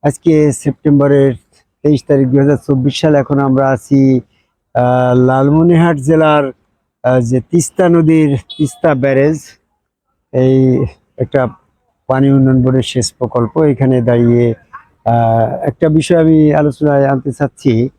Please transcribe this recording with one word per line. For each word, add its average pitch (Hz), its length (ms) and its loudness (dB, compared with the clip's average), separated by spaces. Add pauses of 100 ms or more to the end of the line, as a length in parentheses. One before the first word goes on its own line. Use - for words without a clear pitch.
আজকে 151 500 0
সেপ্টেম্বরের 139 800 0 (500)
তেইশ 147 240 0
তারিখ, 139 200 0
দুই 135 120 2
হাজার 139 180 0 (100)
চব্বিশ 135 340 -2
সাল। 156 140 2
এখন 139 240 -2
আমরা 135 300 0
আছি, 135 500 0 (540)
আহ, 123 440 0
লালমনিরহাট 156 800 2
জেলার, 151 540 0 (520)
আহ, 127 160 2
যে 123 220 -2
তিস্তা 175 480 -2
নদীর 156 480 2 (200)
তিস্তা 151 380 -2
ব্যারেজ, 139 440 0 (920)
এই 131 540 0 (320)
একটা 127 300 -4 (600)
পানি 135 240 0
উন্নয়ন 131 300 2
বোর্ডের 127 220 0
সেচ - 300 -6
প্রকল্প। 117 440 -6
এখানে 135 440 0
দাঁড়িয়ে, 120 520 0 (520)
আহ, 117 560 0
একটা 156 280 -2
বিষয় 160 320 0
আমি 156 320 2
আলোচনায় 147 540 0
আনতে 135 240 -4
চাচ্ছি। 123 680 -2